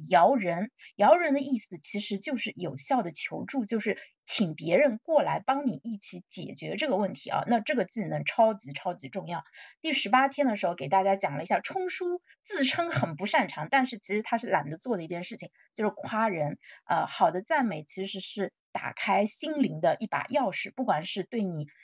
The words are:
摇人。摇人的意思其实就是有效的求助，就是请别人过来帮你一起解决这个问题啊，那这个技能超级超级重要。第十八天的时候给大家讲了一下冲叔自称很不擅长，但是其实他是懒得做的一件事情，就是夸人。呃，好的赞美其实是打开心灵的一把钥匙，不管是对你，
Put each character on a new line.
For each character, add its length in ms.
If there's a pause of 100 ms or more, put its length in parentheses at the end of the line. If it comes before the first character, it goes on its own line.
摇 280
人。 340 (260)
摇 200
人 180
的 60
意 180
思 240
其 180
实 180
就 200
是 180
有 220
效 240
的 80
求 340
助， 220
就 120
是 200 (260)
请 300
别 240
人 240
过 180
来 240
帮 220
你 160
一 160
起 300
解 260
决 220
这 100
个 100
问 160
题 160
啊， 200
那 100
这 160
个 100
技 200
能 200
超 300
级 180
超 220
级 140
重 180
要。 160 (380)
第 120
十 160
八 200
天 180
的 80
时 140
候 80
给 120
大 140
家 140
讲 200
了 60
一 40
下 140
冲 300
叔 320 (220)
自 200
称 280
很 240
不 100
擅 220
长， 200
但 160
是 140
其 160
实 80
他 160
是 80
懒 240
得 80
做 180
的 60
一 60
件 160
事 120
情， 140 (240)
就 100
是 60
夸 380
人。 300 (260)
呃， 220
好 260
的 100
赞 240
美 160
其 240
实 140
是 320 (180)
打 220
开 340
心 340
灵 200
的 180
一 80
把 200
钥 260
匙， 200
不 120
管 200
是 200
对 180
你， 240 (180)